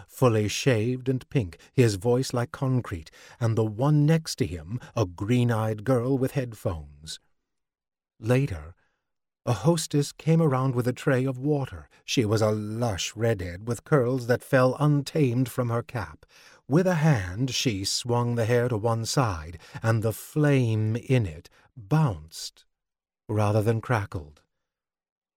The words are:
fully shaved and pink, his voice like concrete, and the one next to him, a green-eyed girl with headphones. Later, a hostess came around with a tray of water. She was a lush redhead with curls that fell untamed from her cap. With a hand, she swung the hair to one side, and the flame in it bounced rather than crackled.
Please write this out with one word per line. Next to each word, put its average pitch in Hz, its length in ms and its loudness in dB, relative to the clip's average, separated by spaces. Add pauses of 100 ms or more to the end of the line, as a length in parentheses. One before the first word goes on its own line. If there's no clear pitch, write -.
fully 110 400 4
shaved 123 600 0
and 131 220 -2
pink, 98 260 -2 (160)
his 117 220 4
voice 123 380 0
like 120 180 -2
concrete, 127 600 -4 (260)
and 113 180 0
the 113 80 2
one 135 400 2
next 160 320 2
to 113 100 -2
him, 87 340 -8 (160)
a 113 100 2
green-eyed 110 760 0
girl 131 340 0
with 127 140 -2
headphones. 80 880 -8 (960)
Later, 110 560 -2 (720)
a 123 60 2
hostess 151 580 0
came 165 320 2
around 131 320 2
with 120 140 0
a 127 40 0
tray 127 320 0
of 131 140 -4
water. 135 500 -4 (160)
She - 200 0
was 107 180 2
a 107 80 4
lush 107 640 -4
redhead 104 540 -4
with 120 160 -4
curls 127 420 0
that 117 160 0
fell 127 380 2
untamed 139 680 2
from 123 200 -4
her 117 140 -2
cap. 87 440 -10 (400)
With 170 200 2
a 185 80 2
hand, 127 580 2
she 101 320 -2
swung 120 520 -2
the 117 100 0
hair 120 240 2
to 113 80 -2
one 113 260 0
side, 87 540 -2 (240)
and 113 200 2
the 107 120 0
flame 117 840 0
in 120 300 0
it 82 240 -12 (260)
bounced 101 880 -4 (640)
rather 104 320 2
than 113 220 0
crackled. 95 580 -6 (960)